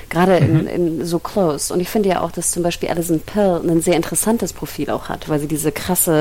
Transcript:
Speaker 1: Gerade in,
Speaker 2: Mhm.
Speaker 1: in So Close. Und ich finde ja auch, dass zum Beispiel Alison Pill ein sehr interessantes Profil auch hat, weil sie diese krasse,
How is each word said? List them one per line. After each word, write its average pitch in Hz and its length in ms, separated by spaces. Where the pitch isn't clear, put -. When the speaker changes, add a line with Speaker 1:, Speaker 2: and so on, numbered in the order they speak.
Speaker 1:
Gerade 180 280
in, 156 260
Speaker 2:
Mhm. - 40
Speaker 1:
in 165 380
So 170 120
Close. 165 560
Und 175 60
ich 180 100
finde 202 200
ja 175 120
auch, 170 100
dass - 200
zum 180 100
Beispiel - 280
Alison 170 320
Pill 190 460
ein 165 140
sehr 170 140
interessantes 185 580
Profil - 380
auch 113 180
hat, - 200
weil 151 100
sie 147 80
diese 156 240
krasse, - 500